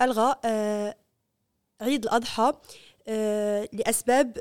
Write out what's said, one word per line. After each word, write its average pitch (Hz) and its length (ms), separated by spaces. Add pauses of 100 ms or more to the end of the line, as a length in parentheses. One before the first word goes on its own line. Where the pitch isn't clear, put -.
ألغى، 254 320 (100)
آه، 208 500 (880)
عيد 233 240
الأضحى، 233 480 (560)
آه، 208 640
لأسباب، 233 680